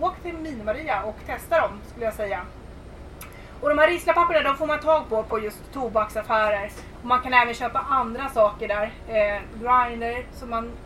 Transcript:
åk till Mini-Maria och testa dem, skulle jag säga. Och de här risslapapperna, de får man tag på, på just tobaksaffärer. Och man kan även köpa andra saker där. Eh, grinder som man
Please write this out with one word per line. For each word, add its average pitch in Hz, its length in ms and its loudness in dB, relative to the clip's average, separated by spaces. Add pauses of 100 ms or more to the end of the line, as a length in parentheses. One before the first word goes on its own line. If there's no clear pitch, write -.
åk 359 220 -2
till 349 120 -8
Mini-Maria 269 680 -4
och 214 140 -6 (100)
testa 294 340 0
dem, 226 100 2 (200)
skulle 233 140 -6
jag 220 100 0
säga. 196 260 -2 (1200)
Och 294 80 2
de 294 100 4
här 311 100 8
risslapapperna, 339 540 4
de 277 140 2
får 311 100 -2
man 294 140 0
tag 302 280 4
på, 220 140 2
på 214 180 -2
just - 320 -8
tobaksaffärer. 214 960 0 (300)
Och - 60 -12
man 254 160 4
kan 254 120 -2
även 240 200 6
köpa 247 240 -2
andra 262 500 0
saker 208 400 4
där. 208 240 0 (160)
Eh, 208 320 2 (220)
grinder 240 720 2
som 247 180 -12
man 233 200 -4 (160)